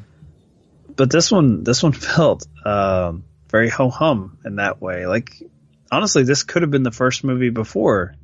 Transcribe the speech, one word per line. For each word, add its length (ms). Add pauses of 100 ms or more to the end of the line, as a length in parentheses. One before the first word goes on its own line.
(960)
But 160
this 200
one, 340
this 180
one 100
<laughs> 20
felt, 520 (180)
um, 600 (260)
very 180
ho-hum 760
in 120
that 240
way. 260
Like, 360 (480)
honestly, 340
this 180
could 200
have 80
been 120
the 80
first 340
movie 260
before 720